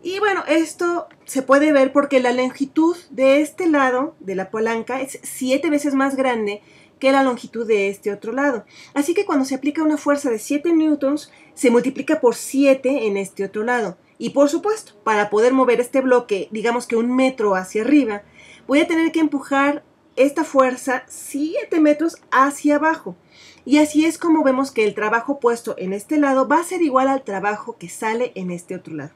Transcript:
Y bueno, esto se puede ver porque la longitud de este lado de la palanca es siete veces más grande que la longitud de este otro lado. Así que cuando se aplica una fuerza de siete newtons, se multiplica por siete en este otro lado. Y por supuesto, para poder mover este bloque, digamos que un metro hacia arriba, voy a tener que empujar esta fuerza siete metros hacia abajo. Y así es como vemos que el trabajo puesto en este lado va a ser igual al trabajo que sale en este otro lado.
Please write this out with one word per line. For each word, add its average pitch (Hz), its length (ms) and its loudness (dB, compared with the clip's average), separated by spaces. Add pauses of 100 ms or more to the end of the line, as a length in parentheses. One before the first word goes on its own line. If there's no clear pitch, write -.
Y 370 180 -6
bueno, 392 260 0
esto 339 640 -2 (160)
se 262 180 -4
puede 285 300 4
ver 269 200 4
porque 285 280 2
la 247 100 0
longitud 269 680 0 (140)
de 269 300 4
este 311 260 -4
lado 277 540 0
de 185 160 -8
la 185 160 -8
palanca 226 480 -4
es 269 240 -10
siete 269 440 -2
veces 294 260 0
más 269 200 0
grande 226 480 -2 (380)
que 262 100 4
la 277 140 4
longitud 233 420 -4
de 202 220 2
este 202 240 -6
otro 202 180 -10
lado. 262 340 -2 (300)
Así 294 200 0
que 403 100 0
cuando 302 200 0
se 262 120 -4
aplica 285 260 -4
una 311 140 2
fuerza 285 340 -2
de 220 80 -2
siete 285 340 -2
newtons, 302 600 0 (220)
se 240 180 2
multiplica 262 480 0
por 233 160 2
siete 269 720 0
en 196 80 -2
este 196 280 -6
otro 214 200 -6
lado. 233 340 -4 (180)
Y 233 140 -6
por 277 180 4
supuesto, 415 440 -4 (100)
para 214 260 0
poder 226 240 2
mover 247 280 2
este 262 220 0
bloque, 240 500 0
digamos 233 340 -4
que - 80 -6
un 240 220 0
metro 262 400 2
hacia 185 260 -4
arriba, 233 400 2 (460)
voy 277 120 4
a 320 60 2
tener 330 240 0
que 330 100 -2
empujar 285 640 0 (320)
esta 277 300 2
fuerza 262 640 0
siete 330 720 -4
metros 302 380 2 (120)
hacia 285 460 2
abajo. 311 400 -2 (480)
Y 277 140 4
así 302 260 4
es 320 140 0
como 320 260 2
vemos 269 260 2
que 220 140 0
el 208 100 0
trabajo 233 460 -2
puesto 233 380 0
en 185 160 -6
este 208 240 -4
lado 269 280 2
va 294 140 2
a 330 40 -4
ser 349 180 -4
igual 262 260 2
al 269 160 -2
trabajo 208 520 -6
que 170 120 -16
sale 233 480 -6
en 180 160 -8
este 175 240 -10
otro 160 180 -14
lado. 147 200 -10